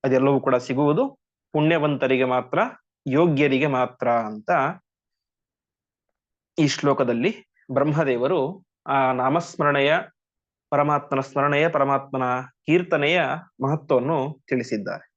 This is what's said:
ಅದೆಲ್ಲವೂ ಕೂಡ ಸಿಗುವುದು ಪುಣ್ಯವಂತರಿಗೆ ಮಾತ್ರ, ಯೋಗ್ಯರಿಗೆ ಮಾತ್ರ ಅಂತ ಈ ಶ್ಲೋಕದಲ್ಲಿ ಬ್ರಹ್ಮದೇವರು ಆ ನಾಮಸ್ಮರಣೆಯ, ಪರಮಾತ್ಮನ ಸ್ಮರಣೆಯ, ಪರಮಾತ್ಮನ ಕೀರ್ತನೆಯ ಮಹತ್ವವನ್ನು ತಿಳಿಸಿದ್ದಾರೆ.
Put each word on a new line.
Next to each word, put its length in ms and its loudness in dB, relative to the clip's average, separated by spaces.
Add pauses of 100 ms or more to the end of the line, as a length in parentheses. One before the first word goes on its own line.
ಅದೆಲ್ಲವೂ 360 2
ಕೂಡ 160 0
ಸಿಗುವುದು 480 0 (500)
ಪುಣ್ಯವಂತರಿಗೆ 720 2
ಮಾತ್ರ, 340 -2 (480)
ಯೋಗ್ಯರಿಗೆ 600 2
ಮಾತ್ರ 420 -2
ಅಂತ 400 -4 (2000)
ಈ 100 2
ಶ್ಲೋಕದಲ್ಲಿ 640 0 (400)
ಬ್ರಹ್ಮದೇವರು 960 -2 (220)
ಆ 260 0
ನಾಮಸ್ಮರಣೆಯ, 800 0 (800)
ಪರಮಾತ್ಮನ 480 0
ಸ್ಮರಣೆಯ, 500 0
ಪರಮಾತ್ಮನ 540 -2 (420)
ಕೀರ್ತನೆಯ 560 2 (400)
ಮಹತ್ವವನ್ನು 560 0 (300)
ತಿಳಿಸಿದ್ದಾರೆ. 580 -6 (120)